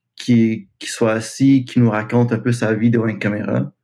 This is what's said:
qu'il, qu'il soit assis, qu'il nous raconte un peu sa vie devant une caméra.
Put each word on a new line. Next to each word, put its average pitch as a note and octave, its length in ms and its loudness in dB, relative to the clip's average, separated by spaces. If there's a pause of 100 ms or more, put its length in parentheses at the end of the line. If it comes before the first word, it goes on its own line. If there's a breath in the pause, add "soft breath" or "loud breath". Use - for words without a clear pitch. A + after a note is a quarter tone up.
(140)
qu'il, A2+ 540 0 (100)
qu'il - 120 -12
soit A2+ 200 -2
assis, C3 540 2
qu'il B2 180 0
nous A2+ 80 4
raconte A#2 420 0
un A2+ 60 0
peu B2 140 -2
sa A2 200 -2
vie A2+ 180 2
devant A2+ 180 0
une G2 100 -4
caméra. G#2+ 540 -4 (120)